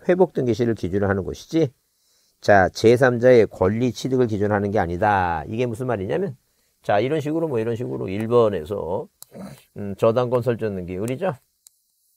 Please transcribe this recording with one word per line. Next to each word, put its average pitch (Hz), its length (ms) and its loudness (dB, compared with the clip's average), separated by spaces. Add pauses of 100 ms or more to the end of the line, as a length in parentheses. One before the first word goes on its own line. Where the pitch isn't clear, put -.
회복 180 260 2
등기시를 117 420 0
기준으로 95 340 -2
하는 98 140 -2
것이지, 135 480 -4 (720)
자, 95 280 6
제삼자의 123 800 6
권리 110 440 0
취득을 127 360 -2
기준으로 104 260 -2
하는 101 160 0
게 101 80 -2
아니다. 87 680 0
이게 117 180 -4
무슨 120 220 -8
말이냐면, 123 500 -4 (460)
자, 104 160 0
이런 131 220 -2
식으로 160 260 -4
뭐 135 100 -4
이런 113 180 -4
식으로 127 320 -8
일 104 200 -6
번에서, 101 800 0 (720)
음, 101 200 -10
저당권 120 460 0
설정 110 320 -4
등기, 90 200 -8
그러죠? 131 380 -6 (840)